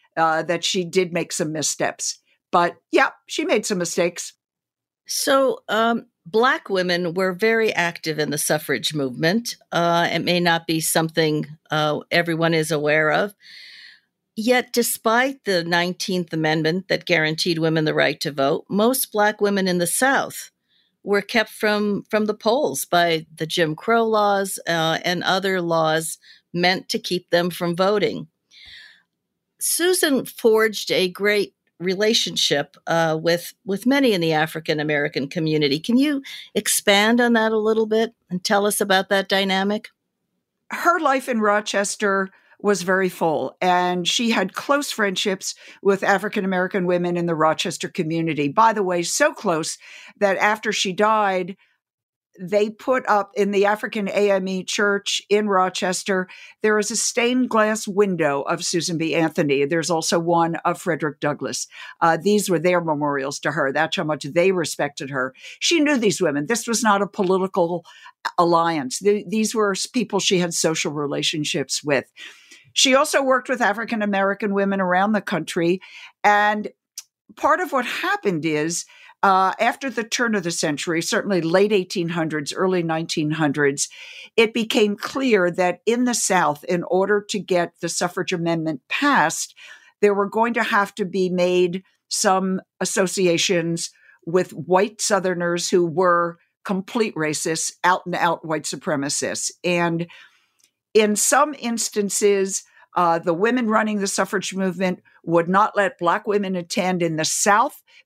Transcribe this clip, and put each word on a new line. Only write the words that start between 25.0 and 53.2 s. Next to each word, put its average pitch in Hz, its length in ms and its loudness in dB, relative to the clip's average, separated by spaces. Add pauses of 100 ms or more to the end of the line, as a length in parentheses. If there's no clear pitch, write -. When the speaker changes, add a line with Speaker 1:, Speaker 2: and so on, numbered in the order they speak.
Speaker 2:
and 175 200 -2
other 190 360 0
laws 160 600 0 (340)
meant 180 360 0
to 226 100 -4
keep 180 320 -6
them 175 180 2
from 175 260 -4
voting. 185 520 0 (1300)
Susan 339 640 0
forged 220 680 2
a 180 180 2
great 202 440 -2 (280)
relationship, 180 920 0 (120)
uh, 165 340 0
with, 170 320 -2 (120)
with 190 200 -6
many 269 260 4
in 185 100 0
the 160 120 2
African 160 480 -2
American 147 460 -2
community. 156 520 0
Can 233 180 0
you 277 240 2 (320)
expand 208 680 2
on 240 120 2
that 220 200 2
a 220 40 0
little 220 280 2
bit 220 280 -2 (160)
and 180 140 -6
tell 202 220 2
us 208 160 -2
about 190 280 0
that 196 200 0
dynamic? 196 600 0 (800)
Speaker 1:
Her 349 280 0
life 269 300 0
in 233 100 -2
Rochester 202 880 0 (320)
was 196 200 2
very 185 260 2
full, 151 540 -2
and 180 440 2
she 233 260 0
had 190 220 0
close 285 380 -2
friendships 196 640 -4 (260)
with 196 220 2
African 196 400 0
American 185 420 0
women 175 300 0
in 175 100 -2
the 170 80 -2
Rochester 156 540 0
community. 160 640 -2
By 220 240 4
the 208 100 -2
way, 180 180 0
so 285 320 0
close 165 440 -2 (420)
that 196 180 2
after 214 360 0
she 196 180 -2
died, 196 640 0 (840)
they 208 280 0
put 254 380 -2
up 202 280 0